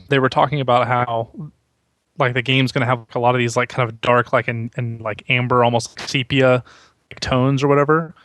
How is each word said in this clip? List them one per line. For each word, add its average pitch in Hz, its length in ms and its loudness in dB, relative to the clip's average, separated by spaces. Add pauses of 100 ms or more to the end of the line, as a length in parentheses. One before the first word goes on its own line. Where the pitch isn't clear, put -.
(100)
they 139 100 2
were 127 100 2
talking 147 300 0
about 123 280 2
how, 120 420 -2 (880)
like, 123 160 0
the 127 80 -2
game's 131 300 0
gonna 131 160 -2
have 120 180 -2 (100)
a 127 40 -4
lot 120 160 2
of 123 40 0
these, 117 160 -2
like, 123 140 -2
kind 123 180 -2
of 113 140 -14
dark, 123 320 2
like, 123 140 0
and, 117 280 -6
and, 117 260 -8
like, 107 280 -8
amber, 123 340 2
almost, 120 340 0
like, - 120 -12
sepia, 131 540 2 (480)
like, - 100 -20
tones 135 420 0
or 147 40 2
whatever. 151 460 2 (120)